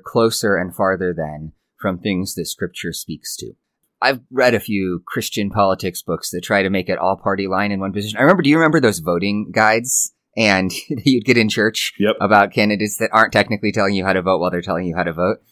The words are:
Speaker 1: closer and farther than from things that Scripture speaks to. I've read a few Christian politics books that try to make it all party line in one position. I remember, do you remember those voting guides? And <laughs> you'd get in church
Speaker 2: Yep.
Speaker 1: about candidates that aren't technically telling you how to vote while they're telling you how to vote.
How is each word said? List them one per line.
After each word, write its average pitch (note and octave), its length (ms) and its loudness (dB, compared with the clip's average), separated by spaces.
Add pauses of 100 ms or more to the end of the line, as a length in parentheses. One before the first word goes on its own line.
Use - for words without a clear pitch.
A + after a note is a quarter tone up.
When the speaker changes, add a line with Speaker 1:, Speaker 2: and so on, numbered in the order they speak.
Speaker 1:
closer A2+ 520 0
and F2 180 -4
farther F#2 420 -2
than D2+ 360 -8 (260)
from F#2 200 -4
things F#2+ 360 -4
that F2 120 -8
Scripture - 460 -8
speaks - 440 -12
to. - 160 -14 (500)
I've C3 180 0 (100)
read B2+ 240 2
a G#2+ 60 0
few F#2 460 -4
Christian G#2+ 420 -4
politics F#2+ 540 0
books - 280 -6
that F2+ 120 -8
try G2+ 200 0
to F#2+ 60 0
make F#2+ 220 -2
it F2+ 80 -2
all F#2+ 180 0
party G2 300 -4
line G2 260 -2
in G2 80 -4
one F#2+ 120 -4
position. G#2 260 -6
I A#2+ 40 0
remember, F3 200 4
do C#3 80 4
you D#3 80 6
remember D#3+ 220 4
those G#2+ 180 2
voting F2+ 540 -2
guides? A2+ 600 2 (240)
And F#2+ 340 2 (100)
<laughs> - 80 -12
you'd B2+ 360 0
get A#2+ 140 4
in A2 100 4
church - 500 -2
Speaker 2:
Yep. G#2 220 2
Speaker 1:
about G2+ 320 6
candidates G#2 460 0
that A2+ 140 0
aren't A2 200 4
technically G#2 400 0
telling G2+ 220 0
you F#2+ 100 -2
how F#2+ 80 2
to F#2 100 0
vote F#2 180 2
while F2+ 100 0
they're F2+ 120 -4
telling F2+ 240 -2
you E2+ 100 -4
how F2+ 80 0
to E2+ 80 -4
vote. F2 260 -2 (140)